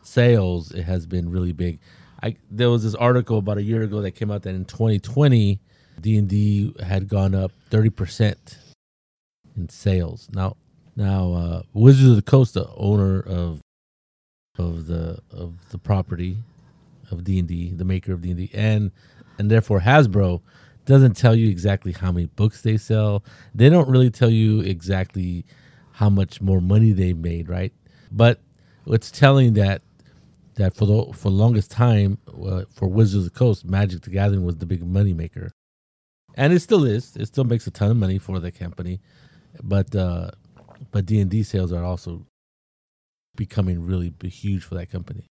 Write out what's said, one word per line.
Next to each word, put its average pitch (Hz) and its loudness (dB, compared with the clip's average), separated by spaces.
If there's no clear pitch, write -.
sales, 98 0
it 90 -8
has 85 -4
been 87 -6
really 90 -2
big. 85 -6
I, 117 -8
there 113 -2
was 117 0
this 110 -4
article 120 0
about 104 -4
a 104 -4
year 113 -2
ago 107 -4
that 95 -6
came 104 -8
out 101 -6
that 95 -8
in 92 -8
twenty 110 0
twenty, 113 2
D 107 0
and 101 0
D 104 0
had 95 -4
gone 95 0
up 95 -4
thirty 110 2
percent - -4
in 87 -8
sales. 90 -4
Now, 95 -6
now, 95 -2
uh, 85 -4
Wizards 131 8
of 117 6
the 101 2
Coast, 135 2
the - -6
owner 98 0
of, 87 -6
of 82 -6
the, 82 -8
of 87 -16
the 101 -12
property 90 -4
of 87 -10
D 95 -2
and 87 -2
D, 87 -8
the 85 -8
maker 92 -4
of 87 -6
D 90 -6
and 87 -6
D, 92 -10
and, 104 -2
and 101 -2
therefore 107 2
Hasbro, 98 2
doesn't 135 6
tell 117 4
you 113 4
exactly 95 -2
how 92 -4
many 87 -2
books - -2
they 110 0
sell. 107 -2
They 117 8
don't 160 6
really 127 4
tell 117 2
you 110 2
exactly 90 -6
how - 0
much 98 0
more 95 2
money 104 4
they 92 0
made, 85 -6
right? 92 -6
But 113 4
it's - -2
telling 135 4
that, 98 2
that 95 0
for 107 0
the, 107 0
for - -6
the 95 2
longest 110 2
time, 104 2
uh, 92 -8
for - -4
Wizards 98 2
of 85 -10
the - -20
Coast, 120 0
Magic 92 -2
the - -16
Gathering 98 0
was 87 -4
the 87 -10
big 87 -6
money 98 0
maker. 87 -8
And 143 2
it 180 4
still 185 2
is. 120 -2
It 107 -8
still - -4
makes 117 -2
a - -8
ton 104 0
of 117 2
money 95 0
for 92 -8
the 87 -8
company. 87 -10
But, 98 -2
uh, 87 -4
but 104 -2
D 107 0
and 98 2
D 107 -2
sales 92 -4
are 87 -4
also 87 -8
becoming 92 -4
really 87 -4
b-, - -14
huge 95 -8
for - -14
that 87 -12
company. - -14